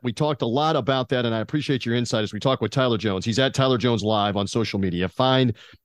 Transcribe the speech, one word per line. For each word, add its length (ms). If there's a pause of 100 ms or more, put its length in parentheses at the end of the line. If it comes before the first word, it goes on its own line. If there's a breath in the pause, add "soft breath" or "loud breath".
We 80
talked 300
a 40
lot 300
about 320
that, 180
and 80
I 60
appreciate 440
your 120
insight 260
as 100
we 60
talk 220
with 100
Tyler 280
Jones. 260
He's 160
at 120
Tyler 260
Jones 260
Live 320
on 100
social 320
media. 300
Find 440 (320 loud breath)